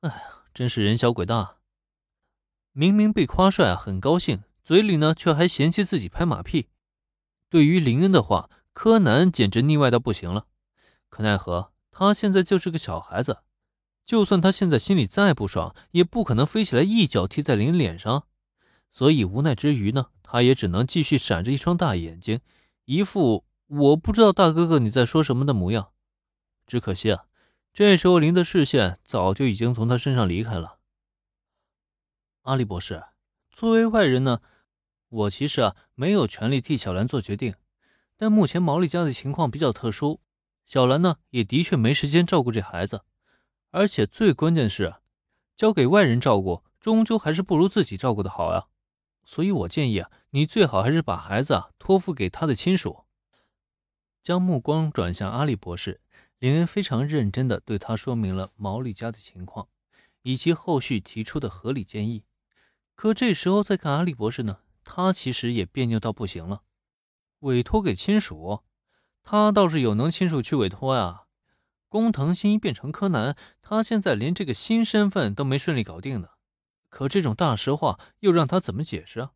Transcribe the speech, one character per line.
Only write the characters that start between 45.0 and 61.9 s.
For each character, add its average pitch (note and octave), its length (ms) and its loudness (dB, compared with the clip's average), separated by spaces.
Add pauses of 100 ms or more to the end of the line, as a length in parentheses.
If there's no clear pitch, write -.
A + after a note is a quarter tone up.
交 A3 160 2
给 C3+ 160 2
外 G3 160 4
人 B2 160 2
照 A2 220 2
顾， F#2 200 -4 (200)
终 A3 240 2
究 A3+ 120 0
还 D#3 140 -2
是 D#3+ 100 -2
不 F#3 140 -2
如 F3 140 4
自 F#3+ 160 0
己 - 100 -12
照 A#2+ 180 -2
顾 G2+ 80 -4
的 F#2+ 80 -4
好 E2+ 180 -4
啊。 E2+ 200 -4 (560)
所 - 180 -8
以 F#3+ 100 0
我 G#2 180 -2
建 C#3+ 200 -2
议 G#2 100 -2
啊， - 120 -14 (200)
你 C#3+ 140 0
最 G3 200 2
好 G2+ 160 0
还 A#2 100 0
是 E3 100 2
把 G2+ 140 -4
孩 G2+ 280 -4
子 D3 100 0
啊， - 240 -2
托 G3 200 2
付 F3+ 160 -2
给 G2 160 -4
他 - 160 -6
的 D3 80 2
亲 F3+ 220 0
属。” - 300 -6 (1160)
将 F3+ 180 -2
目 F3+ 180 0
光 D#3 320 -2
转 F2 200 -2
向 F#2+ 200 -6
阿 B2+ 140 -2
笠 C#3 100 0
博 F2+ 200 -10
士， - 240 -10 (380)
林 C3 180 0
恩 E3+ 120 0
非 G3+ 160 -4
常 C3 240 -4
认 C#3 240 -2
真 B2+ 160 -2
地 A#2 120 -2
对 G#2 200 -6
他 - 160 -6
说 B2 200 -6
明 G2 200 -4
了 F#2+ 200 -8
毛 G#2 240 -6
利 B2 140 -8
家 A#2 180 -10
的 A2 60 -14
情 - 280 -20
况， G2 220 -16 (540)
以 C3 160 -6
及 E3+ 160 -2
后 D#3 260 -2
续 B2 200 -4
提 A2 240 -12
出 - 160 -8
的 B2 100 -8
合 F#2 220 -10
理 C3+ 120 -6
建 G#2 240 -8